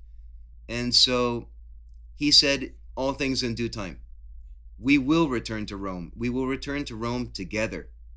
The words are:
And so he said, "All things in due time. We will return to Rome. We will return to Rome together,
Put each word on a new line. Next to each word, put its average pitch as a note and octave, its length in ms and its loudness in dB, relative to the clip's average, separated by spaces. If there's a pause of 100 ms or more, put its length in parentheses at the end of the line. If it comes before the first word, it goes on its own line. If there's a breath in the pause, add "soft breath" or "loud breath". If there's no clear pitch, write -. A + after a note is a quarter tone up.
(680)
And A#2+ 260 -2
so B2 540 4 (680)
he D3 160 2
said, C#3 440 6 (220)
"All - 180 2
things C3 280 0
in A#2 140 0
due A#2 140 0
time. G2 320 -6 (800)
We C#3 180 6
will D3+ 320 6
return A2 380 -2
to G2+ 100 -6
Rome. F#2 380 -6
We A#2 140 0
will B2+ 180 0
return C#3 380 -2
to B2+ 100 -8
Rome A#2 360 -2
together, F#2+ 580 -4 (280)